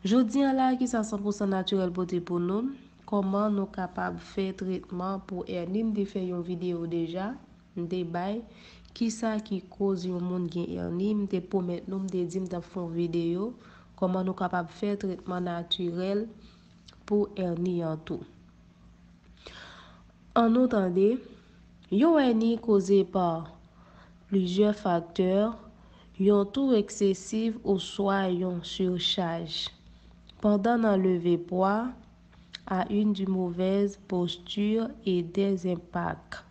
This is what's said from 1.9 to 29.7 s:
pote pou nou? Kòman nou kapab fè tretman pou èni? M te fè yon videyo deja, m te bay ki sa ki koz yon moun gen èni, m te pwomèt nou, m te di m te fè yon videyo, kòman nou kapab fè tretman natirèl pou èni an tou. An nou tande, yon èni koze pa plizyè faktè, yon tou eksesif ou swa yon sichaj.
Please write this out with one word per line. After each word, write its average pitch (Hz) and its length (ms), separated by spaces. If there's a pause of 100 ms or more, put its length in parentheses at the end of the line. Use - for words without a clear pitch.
pote 180 280
pou 175 200
nou? 214 300 (340)
Kòman 202 480
nou 196 160
kapab 180 480 (140)
fè 190 160 (100)
tretman 185 680
pou 180 200
èni? 180 360
M 220 120
te 202 120
fè 196 160
yon 180 240
videyo 175 400
deja, 170 460 (420)
m 170 120
te 180 160
bay 180 380 (580)
ki 233 120
sa 220 320
ki 196 180 (100)
koz 190 360
yon 180 160
moun 180 280
gen 175 240
èni, 175 400
m 208 120
te 196 120
pwomèt 175 480
nou, 190 160
m 190 80
te 180 160
di 180 160
m 185 40
te 175 160
fè - 160
yon 170 160
videyo, 170 540 (500)
kòman 185 280
nou 180 120
kapab 175 320
fè 202 280
tretman 180 480
natirèl 180 800 (800)
pou 208 280
èni 175 480
an 160 200
tou. - 240 (2000)
An 233 180
nou 254 160
tande, 190 380 (800)
yon 302 340
èni 226 300 (100)
koze 196 400
pa 185 260 (960)
plizyè 196 520
faktè, 185 680 (720)
yon 202 320
tou 269 240
eksesif 214 840
ou 190 180
swa 196 460
yon 180 340
sichaj. 170 1040 (680)